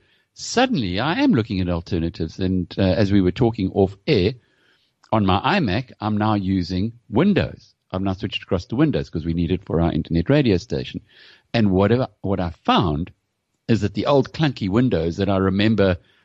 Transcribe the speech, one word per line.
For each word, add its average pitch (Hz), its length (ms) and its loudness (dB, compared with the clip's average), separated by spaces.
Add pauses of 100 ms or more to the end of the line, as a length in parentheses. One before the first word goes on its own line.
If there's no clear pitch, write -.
(320)
Suddenly, 156 680 -2
I 170 200 -2
am 285 120 4
looking 107 280 0
at 90 80 -2
alternatives. 82 720 -4
And, 92 400 -2
uh, 104 40 0
as 95 300 2
we 101 80 6
were 90 120 2
talking 113 400 0
off 98 240 2 (100)
air, 110 260 2 (800)
on 110 160 2
my 127 320 2
iMac, 123 420 -2
I'm 107 160 -2
now 107 180 0
using 95 580 -2 (180)
Windows. 135 640 0 (160)
I've 92 100 -4
now 95 140 -2
switched - 300 -8
across 90 220 -2
to 113 100 -8
Windows 120 340 0
'cause 80 160 -6
we 82 80 -2
need 85 160 -2
it 92 160 -2
for 80 140 0
our 82 120 2
internet 82 380 -2
radio 131 260 4
station. - 460 -8 (500)
And 110 200 2
whatever, 101 360 2 (140)
what 98 180 -4
I 85 100 -4 (140)
found 90 480 0 (560)
is 107 140 2
that 101 100 -2
the - 140 -4
old 139 260 2
clunky 135 360 -2
Windows 90 500 0
that 98 100 0
I 98 80 2
remember 98 600 2 (260)